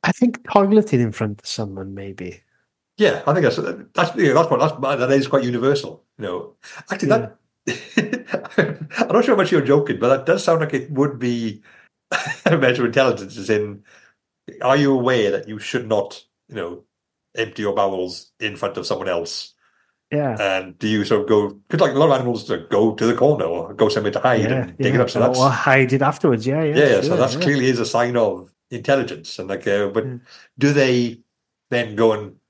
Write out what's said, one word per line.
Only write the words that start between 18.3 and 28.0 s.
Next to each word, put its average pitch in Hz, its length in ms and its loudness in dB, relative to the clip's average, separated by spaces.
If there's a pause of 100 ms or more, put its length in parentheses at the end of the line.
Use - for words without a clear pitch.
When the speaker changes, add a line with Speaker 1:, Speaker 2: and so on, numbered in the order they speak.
Speaker 2:
in 104 180 -6
front - 200 -6
of 92 80 -8
someone 95 220 -4
else? - 460 -6 (580)
Speaker 1:
Yeah. 147 280 -2
Speaker 2:
And 95 380 -2
do 110 120 -4
you 104 160 0
sort 104 160 2
of - 80 -6
go, 104 280 2 (120)
'cause, 165 100 -2
like, 139 160 2
a - 20 2
lot 151 120 4
of 135 100 4
animals, 120 320 -4
uh, 87 60 -2 (120)
go 107 240 2
to 110 120 -2
the 117 100 2
corner 123 300 2
or 85 280 -6
go 110 140 4
somewhere 104 240 0
to - 80 -4
hide 120 220 2
Speaker 1:
Yeah, 123 220 0
Speaker 2:
and - 140 -12
dig 131 160 0
it - 40 4
Speaker 1:
yeah. 123 60 4
Speaker 2:
up. 123 60 0
So - 120 -4
that's 127 180 2
Speaker 1:
Or 131 100 6
hide 131 440 2
it 135 80 2
afterwards, 135 440 0
yeah, 139 180 -2
yeah, 151 120 0
Speaker 2:
yeah, 151 120 6
yeah, 107 140 4
so 139 60 0
Speaker 1:
sure, - 100 0
Speaker 2:
that's 123 180 2
Speaker 1:
yeah. 156 60 -4
Speaker 2:
clearly 143 260 0
is 123 120 0
a 117 60 -2
sign 120 320 0